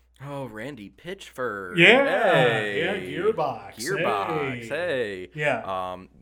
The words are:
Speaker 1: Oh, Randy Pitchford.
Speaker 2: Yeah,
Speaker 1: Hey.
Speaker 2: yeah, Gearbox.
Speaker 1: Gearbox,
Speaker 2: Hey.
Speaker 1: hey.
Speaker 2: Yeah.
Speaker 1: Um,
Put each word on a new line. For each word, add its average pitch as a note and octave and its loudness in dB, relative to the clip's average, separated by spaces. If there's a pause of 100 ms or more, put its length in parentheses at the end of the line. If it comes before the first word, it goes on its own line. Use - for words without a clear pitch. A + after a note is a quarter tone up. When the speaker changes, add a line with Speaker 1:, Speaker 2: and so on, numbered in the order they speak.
(260)
Speaker 1:
Oh, C#3+ -8
Randy G#2+ -10
Pitchford. G#2+ -8
Speaker 2:
Yeah, G#3 6
Speaker 1:
Hey. A2+ 2
Speaker 2:
yeah, F3+ -2
Gearbox. F3 -4
Speaker 1:
Gearbox, B2+ -2
Speaker 2:
Hey. A#2 -12
Speaker 1:
hey. B2 -4
Speaker 2:
Yeah. G#2+ -2
Speaker 1:
Um, F#2 -12 (140)